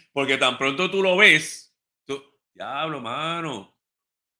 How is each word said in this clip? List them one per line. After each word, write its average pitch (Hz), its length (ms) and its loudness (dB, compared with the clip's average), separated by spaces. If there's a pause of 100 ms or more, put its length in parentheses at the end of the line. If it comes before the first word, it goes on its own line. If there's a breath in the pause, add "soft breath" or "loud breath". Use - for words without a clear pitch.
(120)
porque 135 260 0
tan 127 200 0
pronto 139 320 -2
tú 196 140 -2
lo 185 140 2
ves, 180 580 4 (300)
tú... 139 180 -10 (300)
diablo, 139 480 -6
mano, 160 760 -6 (640)